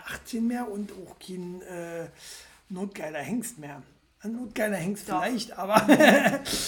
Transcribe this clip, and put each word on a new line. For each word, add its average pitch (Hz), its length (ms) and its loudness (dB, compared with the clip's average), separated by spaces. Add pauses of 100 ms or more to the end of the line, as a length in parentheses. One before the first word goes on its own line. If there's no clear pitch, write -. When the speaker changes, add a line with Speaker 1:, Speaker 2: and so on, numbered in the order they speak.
Speaker 1:
achtzehn - 420 -4
mehr 240 240 -2
und 202 220 -8
auch 185 260 -16
kein, 180 440 -10
äh, 170 460 -10 (600)
notgeiler 180 520 -8
Hengst 185 380 -6
mehr. 143 240 -14 (380)
Ein 214 120 -8
notgeiler 220 460 -4
Hengst 190 300 -4
Speaker 2:
Doch. 185 140 0
Speaker 1:
vielleicht, 220 340 -4
aber 202 300 4
<laughs> 277 540 8 (280)